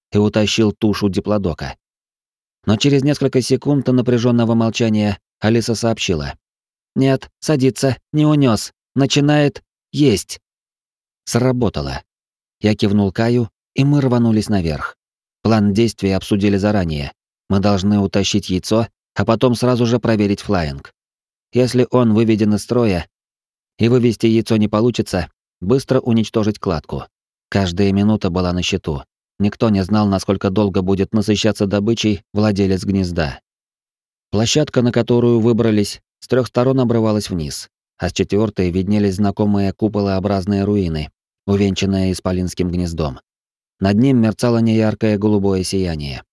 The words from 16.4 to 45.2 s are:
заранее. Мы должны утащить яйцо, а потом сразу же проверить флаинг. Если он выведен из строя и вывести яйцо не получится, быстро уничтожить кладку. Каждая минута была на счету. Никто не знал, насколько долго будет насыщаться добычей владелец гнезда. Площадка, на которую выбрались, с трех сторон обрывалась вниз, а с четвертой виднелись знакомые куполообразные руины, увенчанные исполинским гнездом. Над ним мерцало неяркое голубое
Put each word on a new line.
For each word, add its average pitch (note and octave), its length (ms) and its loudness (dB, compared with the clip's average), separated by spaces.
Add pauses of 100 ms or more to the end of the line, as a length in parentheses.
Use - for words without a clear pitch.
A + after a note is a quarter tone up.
заранее. F2 560 -2 (360)
Мы G2 100 2
должны G2+ 400 2
утащить G2 500 -2
яйцо, G#2+ 380 -2 (280)
а G2+ 100 -2
потом A2+ 300 2
сразу B2 300 2
же A#2 140 2
проверить G#2 420 0
флаинг. D#2 520 -4 (600)
Если B2+ 360 2
он A#2+ 240 2
выведен G#2+ 400 2
из G2+ 100 -2
строя A#2 440 0 (720)
и A2 80 2
вывести A#2 400 2
яйцо A2+ 300 2
не G#2+ 100 2
получится, G#2+ 640 -2 (300)
быстро B2+ 380 0
уничтожить A2 600 -2
кладку. D2+ 460 -6 (440)
Каждая G2 420 0
минута G2+ 380 0
была F2+ 240 -2
на F2+ 100 -2
счету. D#2+ 400 -4 (360)
Никто G#2 300 0
не G2 140 2
знал, G#2 240 0
насколько G2 420 0
долго F#2+ 320 0
будет F#2+ 320 -2
насыщаться G#2 540 0
добычей G#2 560 -2 (100)
владелец G2 500 0
гнезда. F2 560 -2 (920)
Площадка, A#2+ 500 0
на A#2+ 100 2
которую A#2+ 480 2
выбрались, A2 640 0 (180)
с - 80 -20
трех A#2+ 200 0
сторон C3 320 0
обрывалась A2 500 0
вниз, D#2 400 -8 (280)
а F2 120 -4
с - 40 -10
четвертой G2 580 -2
виднелись G2 440 0
знакомые G2+ 580 0
куполообразные G2 880 -2
руины, F2 480 -2 (360)
увенчанные G2 640 0
исполинским F2+ 580 -4
гнездом. E2 500 -4 (640)
Над G2+ 160 2
ним B2+ 240 4
мерцало A#2 380 0
неяркое A2 580 0
голубое G2 460 0